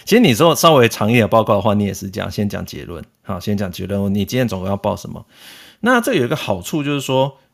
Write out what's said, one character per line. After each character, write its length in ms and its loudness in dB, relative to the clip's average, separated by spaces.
其 100 0
实 80 6
你 140 4
说 180 4
稍 200 4
微 160 6
长 200 -2
一 40 2
点 80 6
的 80 2
报 120 4
告 140 2
的 60 0
话， 120 2
你 120 2
也 80 -4
是 160 -10
这 100 -8
样， 100 -6
先 200 -4
讲 160 -8
结 180 -14
论。 180 -12
好， 160 -8
先 180 -4
讲 140 -6
结 160 -10
论， 260 -2
你 120 0
今 120 -4
天 80 2
总 140 -6
共 80 -6
要 80 -2
报 180 -2
什 160 -10
么？ 160 -14
那 220 2
这 140 -2
有 100 2
一 20 -4
个 80 -2
好 260 -4
处 220 -4
就 100 -2
是 60 -2
说， 380 0